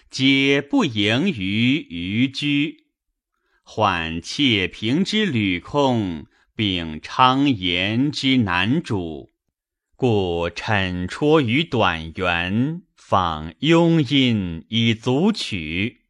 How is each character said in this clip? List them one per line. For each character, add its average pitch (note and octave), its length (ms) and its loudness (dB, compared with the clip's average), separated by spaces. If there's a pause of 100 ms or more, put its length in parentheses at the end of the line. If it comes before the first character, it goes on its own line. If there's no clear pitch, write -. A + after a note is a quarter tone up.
(100)
皆 C3+ 520 2
不 B3 240 0
盈 A2+ 420 0
于 A2+ 480 0 (140)
鱼 F#2 360 -2
居。 D3 600 -4 (760)
患 E2+ 600 -2
窃 A2+ 440 0
平 C3 380 -2
之 G#3+ 220 -2
履 G#2 340 0
空， A2+ 640 -2 (320)
秉 F2 460 -2
昌 C3 480 2
言 G2+ 600 0
之 C3 280 0
难 G#2 440 0
主。 E2 460 -6 (680)
故 F#2 540 0
趁 F#2 580 -2
戳 D3+ 360 2
于 B2 200 0
短 F2 520 0
圆， F#2+ 680 -2 (120)
访 E2 600 -2
庸 E3 440 4 (160)
音 G#2 540 0
以 A2+ 260 2
足 C3+ 380 0
取。 F#2 760 -6